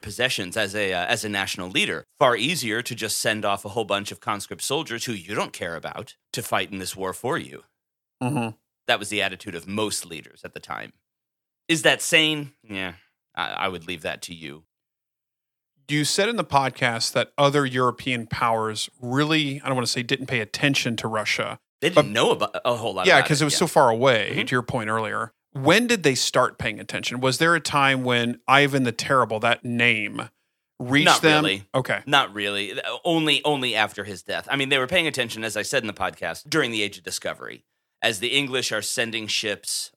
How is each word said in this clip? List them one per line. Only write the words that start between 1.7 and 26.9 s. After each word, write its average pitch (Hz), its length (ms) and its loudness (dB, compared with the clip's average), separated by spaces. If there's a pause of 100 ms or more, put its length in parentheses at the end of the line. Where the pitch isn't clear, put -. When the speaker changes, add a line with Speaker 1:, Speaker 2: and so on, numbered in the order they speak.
Speaker 1:
leader. 107 340 -2 (140)
Far 123 180 6
easier 120 460 -2
to 127 120 -10
just 110 240 -4
send 107 280 -2
off 101 180 -2
a 101 60 -10
whole 107 160 -2
bunch 98 260 -4
of - 80 -16
conscript 101 420 -6
soldiers 135 440 -4
who 127 60 -4
you 95 220 -8
don't 170 200 -4
care 87 220 -8
about 80 400 -12 (180)
to - 80 -6
fight 98 280 -2
in 98 80 -8
this 90 180 -8
war 95 180 -4
for 143 240 -4
you. 69 260 -14 (580)
Speaker 2:
Mm-hmm. 120 340 -2 (300)
Speaker 1:
That 117 120 2
was 98 120 -10
the 104 100 -2
attitude 92 340 -6
of 82 140 -12
most 101 380 -4
leaders 80 360 -16
at - 120 -16
the - 60 -18
time. 55 340 -14 (720)
Is 160 140 2
that 143 180 4
sane? 156 520 2 (140)
Yeah, 95 280 -8 (400)
I, 69 160 -6
I - 180 -2
would 85 180 -8
leave 85 140 -8
that 82 220 -8
to 90 120 -12
you. 78 300 -14 (1300)
Speaker 2:
You 147 140 0
said 202 240 0
in 233 80 -2
the 175 80 0
podcast 131 680 0
that 120 260 0
other 143 260 4
European 123 640 0
powers 110 640 0 (100)
really, 143 640 0
I - 40 -12
don't 135 100 0
wanna 120 100 0
say 127 160 -2
didn't 123 240 -2
pay 120 140 -2
attention 123 560 0
to 113 120 -4
Russia. 107 500 -2 (220)
Speaker 1:
They 147 80 2
didn't 185 80 -2
Speaker 2:
But 147 160 8
Speaker 1:
know 139 180 4
about - 340 0
a 120 120 2
whole 110 180 -2
lot 92 120 -2
Speaker 2:
Yeah, 165 120 10
Speaker 1:
about 165 100 4
Speaker 2:
'cause 147 120 2
Speaker 1:
it, 156 40 2
Speaker 2:
it - 20 2
was 139 80 0
Speaker 1:
yeah. - 60 0
Speaker 2:
so 180 60 2
far 143 240 6
away, 113 420 4
Speaker 1:
Mm-hmm. 104 140 -2
Speaker 2:
to - 80 -6
your 127 80 2
point 110 280 -4
earlier. 110 420 -2 (200)
When 165 340 4
did 226 160 2
they 139 120 4
start - 440 2
paying 107 200 -4
attention? 113 420 -6